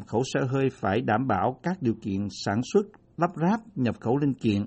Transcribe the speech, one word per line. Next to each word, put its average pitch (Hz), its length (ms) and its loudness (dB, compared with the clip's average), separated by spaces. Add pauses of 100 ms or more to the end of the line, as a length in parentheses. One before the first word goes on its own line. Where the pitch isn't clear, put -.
khẩu 110 140 0 (120)
xe 143 60 2 (100)
hơi 135 200 2
phải 107 320 0
đảm 131 260 2
bảo 113 360 0
các 185 180 -4
điều 113 200 2
kiện 101 260 -2 (180)
sản 107 160 0 (120)
xuất, 208 120 4 (320)
lắp 175 180 0
ráp, 185 240 0 (160)
nhập 120 240 0
khẩu 120 180 0
linh 143 160 2
kiện 104 340 0